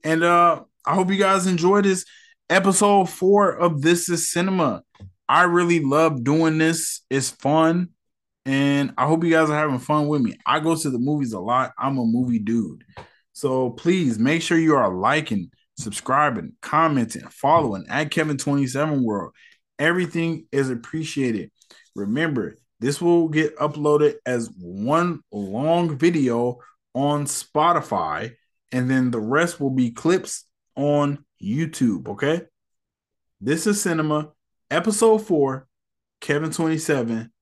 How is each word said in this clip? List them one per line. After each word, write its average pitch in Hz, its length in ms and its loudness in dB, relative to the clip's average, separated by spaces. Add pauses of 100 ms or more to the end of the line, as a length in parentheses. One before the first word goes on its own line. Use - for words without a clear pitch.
And, 160 200 0
uh, 175 400 4 (220)
I 156 100 0
hope 185 160 2
you 196 60 0
guys 190 280 2
enjoyed 190 400 4
this 185 200 0 (440)
episode 190 600 4
four 196 420 2
of 165 300 0
This 170 280 2
Is 170 220 -4
Cinema. 175 500 0 (480)
I 165 140 4
really 175 360 4
love 143 440 2
doing 156 340 2
this. 165 520 -2
It's 135 200 -2
fun. 160 600 0 (560)
And 139 520 0
I 131 100 0
hope 160 160 2
you 165 80 2
guys 160 180 4
are 151 80 0
having 147 220 -2
fun 151 280 -2
with 147 140 0
me. 113 240 -2
I 143 140 0
go 160 160 0
to 156 140 -4
the 123 100 -4
movies 135 320 -2
a 101 80 -8
lot. 120 380 -2
I'm 135 200 -2
a 120 80 -2
movie 120 340 0
dude. 107 440 -4 (480)
So 131 380 -2
please 143 500 0
make 160 220 2
sure 170 160 0
you 156 180 4
are 107 180 2
liking, 127 580 -2 (260)
subscribing, 123 840 -2
commenting, 151 680 -2
following 135 580 0
at 147 240 -4
Kevin 156 260 -2
twenty-seven 143 680 -2
World. 101 300 -4 (460)
Everything 165 720 -2
is 135 180 0
appreciated. 123 800 -6 (460)
Remember, 117 640 -4 (240)
this 143 200 -4
will 170 280 2
get 180 280 -2
uploaded 147 580 2 (100)
as 120 320 -4
one 123 640 -2 (100)
long 139 680 -2
video 127 600 0 (360)
on 143 300 0
Spotify, 117 1080 -2 (400)
and 127 180 0
then 127 180 2
the 117 120 -2
rest 147 400 0
will 139 80 0
be 127 220 0
clips - 520 -2 (320)
on 143 480 0 (180)
YouTube, 120 680 -2
okay? 147 320 -2 (1000)
This 151 280 -2
is 208 140 0
Cinema, 151 500 -2 (380)
episode 214 500 2
four, 135 480 -2 (520)
Kevin 151 320 -2
twenty-seven. 147 800 -2 (100)